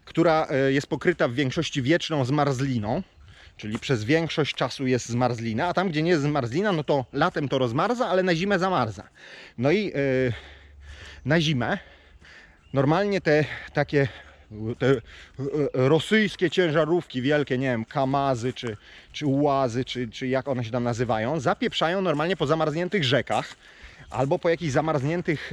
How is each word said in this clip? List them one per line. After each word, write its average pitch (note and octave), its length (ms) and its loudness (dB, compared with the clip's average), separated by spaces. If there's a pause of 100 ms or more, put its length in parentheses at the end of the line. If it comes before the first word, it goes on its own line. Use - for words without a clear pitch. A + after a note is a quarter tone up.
która, D#3+ 460 2
e, C3+ 220 2
jest C#3 140 0
pokryta D#3+ 420 0
w A#2+ 60 -4
większości C#3 480 -2
wieczną D3+ 420 0
zmarzliną, C3+ 800 0 (540)
czyli G#2+ 220 -8
przez A2+ 260 0
większość D3+ 500 0
czasu C#3 320 -4
jest B2+ 220 0
zmarzlina, A#2 580 -2
a F3 80 -2
tam, F#3 140 0
gdzie D3+ 140 -2
nie E3 80 0
jest E3+ 120 4
zmarzlina, D3 500 0
no D#3 120 -2
to C#3+ 280 0
latem D3+ 360 0
to C3+ 100 0
rozmarza, F#3 500 0
ale F#3 140 2
na F#3 120 2
zimę G3 240 0
zamarza. C#3 440 0 (560)
No B2+ 120 2
i, G3 220 2
e, - 0 - (1300)
na D#3 160 4
zimę D3 380 0 (920)
normalnie E3+ 480 2
te D3+ 240 4 (280)
takie, C#3+ 360 2 (720)
te, B2+ 120 4
e, B2 100 4 (720)
rosyjskie D#3+ 800 2
ciężarówki D#3 720 0
wielkie, C#3 360 2
nie C3+ 80 0
wiem, A#2 180 0
Kamazy C3+ 680 0
czy, A2+ 240 -8 (360)
czy - 140 -6
Ułazy, C3+ 580 2
czy, B2 240 -6
czy B2+ 200 -8
jak C3 200 -2
one B2+ 160 -2
się A2 60 -8
tam B2 140 -2
nazywają, A#2+ 560 0
zapieprzają F3+ 640 0
normalnie E3+ 340 0
po D3+ 100 0
zamarzniętych D#3+ 580 0
rzekach B2 520 0 (540)
albo C#3 280 0
po F3 100 0
jakichś E3 240 0
zamarzniętych D3+ 800 -2